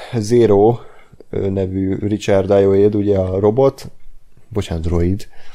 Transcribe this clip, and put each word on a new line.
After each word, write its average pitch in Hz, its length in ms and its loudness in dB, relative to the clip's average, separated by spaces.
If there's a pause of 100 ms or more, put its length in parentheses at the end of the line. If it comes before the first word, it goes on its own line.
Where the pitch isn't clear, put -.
(160)
Zero, 110 640 4 (520)
ö, 101 200 -4
nevű 95 500 -4
Richard 101 500 0
Ayoade, 98 460 4
ugye 101 220 0
a 92 200 -2
robot, 120 520 0 (580)
bocsánat, 85 360 -6
droid, 87 440 -2 (260)